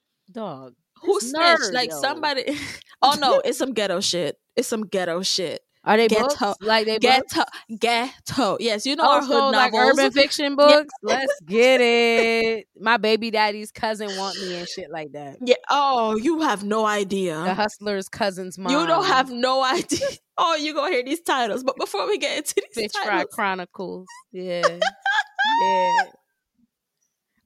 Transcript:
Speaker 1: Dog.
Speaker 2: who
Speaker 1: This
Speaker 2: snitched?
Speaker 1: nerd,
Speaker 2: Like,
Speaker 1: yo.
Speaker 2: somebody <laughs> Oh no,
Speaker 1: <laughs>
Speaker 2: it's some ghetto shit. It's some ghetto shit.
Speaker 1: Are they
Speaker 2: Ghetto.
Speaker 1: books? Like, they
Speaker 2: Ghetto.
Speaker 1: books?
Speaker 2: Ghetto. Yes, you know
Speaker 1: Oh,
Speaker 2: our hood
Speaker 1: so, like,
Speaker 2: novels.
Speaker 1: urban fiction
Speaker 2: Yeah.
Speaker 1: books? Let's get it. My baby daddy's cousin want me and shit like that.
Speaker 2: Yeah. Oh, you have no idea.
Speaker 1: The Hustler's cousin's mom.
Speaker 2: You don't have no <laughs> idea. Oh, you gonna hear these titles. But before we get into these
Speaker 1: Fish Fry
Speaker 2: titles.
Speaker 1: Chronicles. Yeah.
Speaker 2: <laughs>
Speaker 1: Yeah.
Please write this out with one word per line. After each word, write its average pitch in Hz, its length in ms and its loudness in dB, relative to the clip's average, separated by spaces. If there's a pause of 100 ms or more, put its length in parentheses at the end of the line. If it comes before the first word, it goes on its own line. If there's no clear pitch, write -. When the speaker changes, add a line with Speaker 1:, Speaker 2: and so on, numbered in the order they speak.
(300)
Speaker 1:
Dog. 139 440 -12 (280)
Speaker 2:
who 370 160 2
Speaker 1:
This 247 120 -4
Speaker 2:
snitched? 330 320 4
Speaker 1:
nerd, 208 100 -2
Speaker 2:
Like, 254 180 -2
Speaker 1:
yo. 147 100 -10
Speaker 2:
somebody 294 440 -2 (340)
<laughs> - 240 -12
Oh 277 160 4
no, 240 220 4
Speaker 1:
<laughs> - 40 -2
Speaker 2:
it's - 140 -2
some 269 140 -2
ghetto 202 280 -2
shit. 175 380 -2 (160)
It's 170 140 -2
some 220 180 -4
ghetto 180 360 -2
shit. 170 400 -4 (200)
Speaker 1:
Are 185 140 4
they 226 120 6
Speaker 2:
Ghetto. 220 200 4
Speaker 1:
books? 247 320 -2
Like, 220 240 2
they 220 140 0
Speaker 2:
Ghetto. 254 240 4 (140)
Speaker 1:
books? - 140 0 (280)
Speaker 2:
Ghetto. 233 840 -2
Yes, 214 240 -2
you 277 120 -2
know 320 100 2
Speaker 1:
Oh, 285 80 6
Speaker 2:
our 285 80 4
hood 262 80 -4
Speaker 1:
so, 277 180 4
like, 254 240 4
Speaker 2:
novels. 254 260 4
Speaker 1:
urban - 140 4
fiction 285 460 0
Speaker 2:
Yeah. 294 80 8 (100)
Speaker 1:
books? 302 160 0 (100)
Let's 262 440 -2
get 247 340 4
it. 226 840 2 (120)
My 220 200 2
baby 220 320 0
daddy's 214 420 -2
cousin 214 460 -6
want 190 200 -6
me 180 200 -8
and 175 100 -10
shit 170 220 -12
like 156 220 -10
that. 143 280 -14
Speaker 2:
Yeah. 247 140 2 (160)
Oh, 247 460 0
you 311 260 -2
have 208 200 -2
no 214 220 -2
idea. 196 500 -2 (100)
Speaker 1:
The 185 100 -2
Hustler's 208 560 -4
cousin's 185 480 -6
mom. 190 120 -4
Speaker 2:
You 311 160 0
don't 339 200 2
have 262 240 2
no 262 340 0
<laughs> 254 100 0
idea. 427 320 -2 (300)
Oh, 330 180 2
you 302 200 -4
gonna 302 180 -2
hear 247 100 0
these 277 200 -6
titles. 254 420 -2
But - 140 -2
before - 280 -4
we 392 120 -2
get - 180 -4
into - 200 -8
these - 280 -6
Speaker 1:
Fish 208 80 -8 (100)
Fry 214 180 -2
Speaker 2:
titles. - 140 -8
Speaker 1:
Chronicles. 185 720 -6 (260)
Yeah. 175 520 -2
Speaker 2:
<laughs> 762 60 -2 (720)
Speaker 1:
Yeah. 932 340 0 (1500)